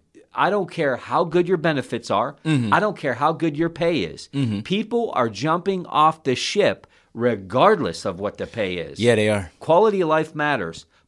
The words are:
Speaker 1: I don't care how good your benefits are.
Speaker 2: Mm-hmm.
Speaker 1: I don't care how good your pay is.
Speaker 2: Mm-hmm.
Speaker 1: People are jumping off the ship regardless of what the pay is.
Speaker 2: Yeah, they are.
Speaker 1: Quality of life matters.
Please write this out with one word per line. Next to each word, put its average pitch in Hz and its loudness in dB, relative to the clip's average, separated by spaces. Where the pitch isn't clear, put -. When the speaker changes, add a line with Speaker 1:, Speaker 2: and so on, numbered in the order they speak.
Speaker 1:
I 156 2
don't 196 -2
care 143 -2
how 151 0
good 175 0
your 190 2
benefits 147 -2
are. 117 0
Speaker 2:
Mm-hmm. 127 2
Speaker 1:
I 160 4
don't 208 -2
care 131 -2
how 147 0
good 151 -2
your 165 -2
pay 170 -2
is. 78 -8
Speaker 2:
Mm-hmm. 113 -2
Speaker 1:
People 220 -2
are 117 0
jumping 170 -2
off 156 0
the 127 2
ship 147 0
regardless 117 2
of 92 -4
what 101 -4
the 92 -6
pay 98 -4
is. 80 -8
Speaker 2:
Yeah, 117 6
they 107 4
are. 101 0
Speaker 1:
Quality 190 4
of 160 0
life 156 0
matters. 139 -2